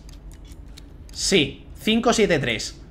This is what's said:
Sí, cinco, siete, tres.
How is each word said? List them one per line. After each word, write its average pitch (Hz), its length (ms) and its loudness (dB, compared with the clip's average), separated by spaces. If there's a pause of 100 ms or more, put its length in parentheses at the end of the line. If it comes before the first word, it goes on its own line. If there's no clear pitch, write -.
(1120)
Sí, - 540 0 (140)
cinco, 226 320 4
siete, 185 280 4
tres. 117 520 -4